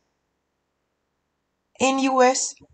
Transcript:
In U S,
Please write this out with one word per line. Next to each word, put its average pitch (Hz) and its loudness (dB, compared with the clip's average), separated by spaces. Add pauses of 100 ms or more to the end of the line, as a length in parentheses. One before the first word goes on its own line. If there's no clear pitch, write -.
(1800)
In 262 0
U 262 0
S, 254 0 (200)